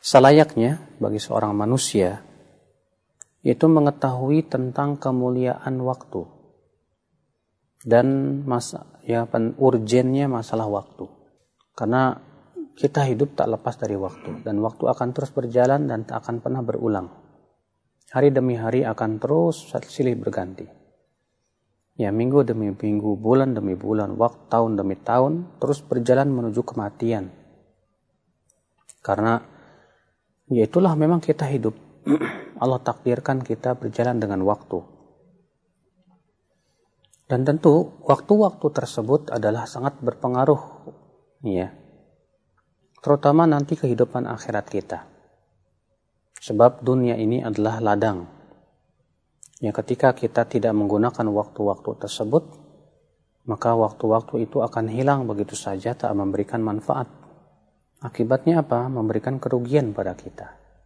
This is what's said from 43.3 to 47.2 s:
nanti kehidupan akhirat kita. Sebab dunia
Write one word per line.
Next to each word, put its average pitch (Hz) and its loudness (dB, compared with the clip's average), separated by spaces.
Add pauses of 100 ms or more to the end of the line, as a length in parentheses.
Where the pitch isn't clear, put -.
nanti 147 2
kehidupan 123 0
akhirat 110 -6
kita. 95 -8 (1400)
Sebab 117 4
dunia 123 0